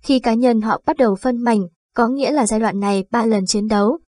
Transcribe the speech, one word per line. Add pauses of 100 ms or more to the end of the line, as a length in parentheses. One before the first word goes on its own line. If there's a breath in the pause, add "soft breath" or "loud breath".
Khi
cá
nhân
họ
bắt
đầu
phân
mảnh, (280)
có
nghĩa
là
giai
đoạn
này
ba
lần
chiến
đấu (140)